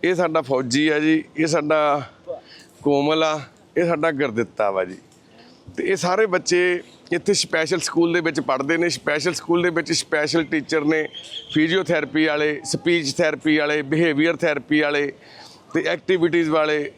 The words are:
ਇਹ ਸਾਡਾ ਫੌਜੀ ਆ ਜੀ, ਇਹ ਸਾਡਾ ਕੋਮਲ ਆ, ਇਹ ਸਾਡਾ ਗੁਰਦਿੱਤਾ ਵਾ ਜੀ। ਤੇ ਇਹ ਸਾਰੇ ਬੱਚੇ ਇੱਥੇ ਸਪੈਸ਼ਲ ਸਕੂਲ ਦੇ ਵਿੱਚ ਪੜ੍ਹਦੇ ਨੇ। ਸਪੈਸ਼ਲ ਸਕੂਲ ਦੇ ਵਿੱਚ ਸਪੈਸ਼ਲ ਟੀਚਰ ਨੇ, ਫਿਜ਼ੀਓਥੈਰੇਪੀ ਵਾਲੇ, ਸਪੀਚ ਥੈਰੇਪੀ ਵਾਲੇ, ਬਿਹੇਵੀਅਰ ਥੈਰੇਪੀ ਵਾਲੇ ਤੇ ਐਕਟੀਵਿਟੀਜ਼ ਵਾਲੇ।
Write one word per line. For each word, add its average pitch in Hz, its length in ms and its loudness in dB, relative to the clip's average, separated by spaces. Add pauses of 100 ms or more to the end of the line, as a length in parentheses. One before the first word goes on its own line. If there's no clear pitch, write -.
ਇਹ 180 100 2
ਸਾਡਾ 160 280 0
ਫੌਜੀ 131 460 0
ਆ 151 100 2
ਜੀ, 156 240 2 (160)
ਇਹ 160 80 2
ਸਾਡਾ 151 560 2 (800)
ਕੋਮਲ 147 420 2
ਆ, 156 160 -2 (360)
ਇਹ 170 80 2
ਸਾਡਾ 165 260 0
ਗੁਰਦਿੱਤਾ 117 600 -2
ਵਾ 95 140 0
ਜੀ। 92 120 -12 (800)
ਤੇ - 80 -4
ਇਹ 190 120 0
ਸਾਰੇ 185 300 0
ਬੱਚੇ 180 560 0 (300)
ਇੱਥੇ 185 220 0
ਸਪੈਸ਼ਲ 160 440 -2
ਸਕੂਲ 170 340 0
ਦੇ 175 80 2
ਵਿੱਚ 160 200 -2
ਪੜ੍ਹਦੇ 139 360 -2
ਨੇ। 170 120 0
ਸਪੈਸ਼ਲ 151 460 -2
ਸਕੂਲ 175 280 0
ਦੇ 175 80 2
ਵਿੱਚ 160 220 -2
ਸਪੈਸ਼ਲ 156 520 0
ਟੀਚਰ 151 400 -2
ਨੇ, 156 180 2 (520)
ਫਿਜ਼ੀਓਥੈਰੇਪੀ 156 720 0
ਵਾਲੇ, 151 380 0
ਸਪੀਚ 151 520 -2
ਥੈਰੇਪੀ 156 420 2
ਵਾਲੇ, 151 240 0
ਬਿਹੇਵੀਅਰ 156 540 2
ਥੈਰੇਪੀ 151 440 0
ਵਾਲੇ 147 320 0 (600)
ਤੇ 160 120 0
ਐਕਟੀਵਿਟੀਜ਼ 170 640 2
ਵਾਲੇ। 151 280 2 (200)